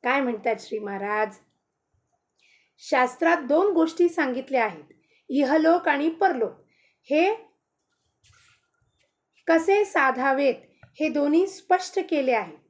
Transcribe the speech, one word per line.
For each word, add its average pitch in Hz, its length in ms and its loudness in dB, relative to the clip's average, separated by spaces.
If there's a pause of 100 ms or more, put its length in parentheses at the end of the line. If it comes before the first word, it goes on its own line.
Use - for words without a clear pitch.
काय 262 180 0
म्हणतात 226 400 -4
श्री - 180 -10
महाराज? 208 580 -6 (1400)
शास्त्रात 285 580 0
दोन 330 360 0
गोष्टी 330 360 2
सांगितल्या 262 560 -2
आहेत, 170 200 -8 (440)
इहलोक 311 600 2
आणि 294 200 0
परलोक. 294 440 0 (580)
हे 370 400 0 (2000)
कसे 349 380 4
साधावेत 269 720 0 (460)
हे 311 80 0
दोन्ही 294 380 2
स्पष्ट 370 540 -2 (100)
केले 269 220 0
आहे 180 240 -4 (140)